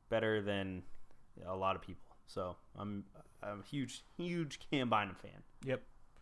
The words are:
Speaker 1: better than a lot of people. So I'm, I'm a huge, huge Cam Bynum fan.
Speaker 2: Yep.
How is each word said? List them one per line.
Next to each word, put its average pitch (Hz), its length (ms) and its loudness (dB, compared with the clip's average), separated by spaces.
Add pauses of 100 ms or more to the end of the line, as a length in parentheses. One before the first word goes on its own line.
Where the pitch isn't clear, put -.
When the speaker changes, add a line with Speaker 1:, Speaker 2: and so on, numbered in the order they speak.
Speaker 1:
better 110 300 6
than 98 440 0 (600)
a 92 120 -2
lot 95 200 4
of 92 60 -4
people. - 340 -10 (120)
So 90 300 -2 (200)
I'm, 101 280 -2 (360)
I'm 104 200 -6
a - 60 -12
huge, 135 360 -4 (140)
huge 170 420 -2 (100)
Cam 131 180 4
Bynum 104 280 4
fan. 101 260 -14 (240)
Speaker 2:
Yep. 131 160 2 (400)